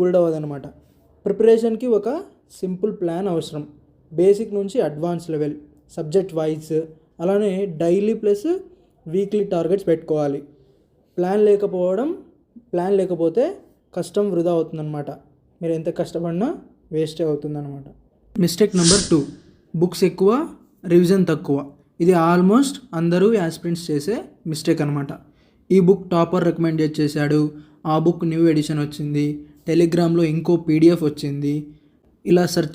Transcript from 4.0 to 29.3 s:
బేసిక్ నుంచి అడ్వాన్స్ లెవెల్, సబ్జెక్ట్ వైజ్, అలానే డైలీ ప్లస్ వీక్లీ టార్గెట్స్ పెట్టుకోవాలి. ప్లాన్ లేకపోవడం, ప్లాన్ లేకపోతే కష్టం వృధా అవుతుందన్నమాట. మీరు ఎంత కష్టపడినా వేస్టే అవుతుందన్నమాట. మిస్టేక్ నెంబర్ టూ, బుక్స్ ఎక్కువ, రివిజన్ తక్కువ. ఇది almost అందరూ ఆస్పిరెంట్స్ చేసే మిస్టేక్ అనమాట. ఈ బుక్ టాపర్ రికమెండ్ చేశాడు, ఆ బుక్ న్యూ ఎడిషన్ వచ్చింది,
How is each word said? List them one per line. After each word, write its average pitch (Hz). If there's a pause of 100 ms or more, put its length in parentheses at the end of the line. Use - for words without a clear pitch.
బేసిక్ 196
నుంచి 202 (120)
అడ్వాన్స్ 165
లెవెల్, 151 (400)
సబ్జెక్ట్ 170
వైజ్, 156 (540)
అలానే 202 (320)
డైలీ 202
ప్లస్ 202 (680)
వీక్లీ 202 (120)
టార్గెట్స్ 170
పెట్టుకోవాలి. 151 (800)
ప్లాన్ 190
లేకపోవడం, 190 (640)
ప్లాన్ 185
లేకపోతే 175 (520)
కష్టం 202
వృధా 170
అవుతుందన్నమాట. 151 (500)
మీరు 165
ఎంత 165
కష్టపడినా 170 (480)
వేస్టే 160
అవుతుందన్నమాట. 143 (600)
మిస్టేక్ 202
నెంబర్ 185
టూ, 160 (600)
బుక్స్ 180
ఎక్కువ, 190 (640)
రివిజన్ 180
తక్కువ. 143 (440)
ఇది 175 (140)
almost 190 (240)
అందరూ 170 (200)
ఆస్పిరెంట్స్ 165
చేసే 151 (360)
మిస్టేక్ 156
అనమాట. 143 (600)
ఈ 185 (100)
బుక్ 190
టాపర్ 170
రికమెండ్ 165 (180)
చేశాడు, 147 (520)
ఆ - (100)
బుక్ 170
న్యూ 160 (100)
ఎడిషన్ 151
వచ్చింది, 147 (440)